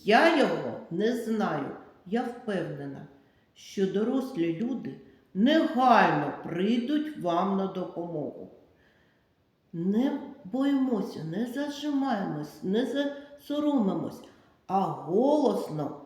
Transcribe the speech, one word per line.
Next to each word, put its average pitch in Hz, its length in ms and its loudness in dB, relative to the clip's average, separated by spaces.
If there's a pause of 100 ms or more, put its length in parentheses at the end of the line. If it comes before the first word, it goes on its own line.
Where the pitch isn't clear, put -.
я 294 340 6
його 156 420 0 (100)
не 214 260 0
знаю». 185 600 -2 (300)
Я 220 160 -2
впевнена, 151 840 -6 (480)
що - 380 -2
дорослі 185 680 0
люди 226 400 -6 (340)
негайно 214 1000 6 (100)
прийдуть 240 760 0
вам 180 380 0
на 190 100 0
допомогу. 170 840 -6 (1200)
Не 208 480 0 (240)
боїмося, 254 800 0
не 185 220 -4
зажимаємось, 262 1160 -4
не 208 240 0
засоромимось, 285 1400 -2 (440)
а 190 140 0
голосно 185 1300 0